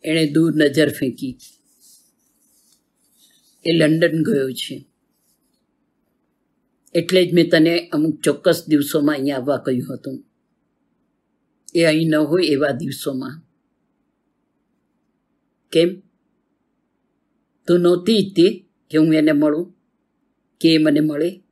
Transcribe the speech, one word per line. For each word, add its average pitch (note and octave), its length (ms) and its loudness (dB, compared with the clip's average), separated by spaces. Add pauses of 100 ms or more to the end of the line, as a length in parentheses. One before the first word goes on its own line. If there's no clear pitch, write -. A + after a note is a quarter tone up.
એણે D#3+ 220 0
દૂર D#3 300 0
નજર D3 340 2
ફેંકી. C3 480 -8 (2250)
એ E3 80 0
લંડન D#3+ 500 2
ગયો C#3 280 -2
છે. - 360 -12 (2000)
એટલે F3 320 0
જ - 60 -4
મેં E3+ 180 2
તને E3 420 2
અમુક D3+ 280 -2
ચોક્કસ E3 480 0
દિવસોમાં D3 460 0
અહીંયા C#3 220 -4
આવવા C3 200 -2
કહ્યું B2+ 380 -6
હતું. C3 300 -14 (1500)
એ E3 100 2
અહીં D#3+ 240 2
ન D#3 60 0
હોય D3+ 320 0
એવા C#3+ 220 0
દિવસોમાં. C3+ 760 -8 (2250)
કેમ? F3+ 300 0 (1600)
તું F3 140 2
નહોતી F3+ 320 2
ઈચ્છતી G3 560 0 (220)
કે D#3 80 0
હું D#3 160 4
એને D#3 180 2
મળું D3+ 440 -2 (840)
કે E3 140 4
એ D#3+ 40 2
મને D3+ 220 2
મળે? D#3 520 -4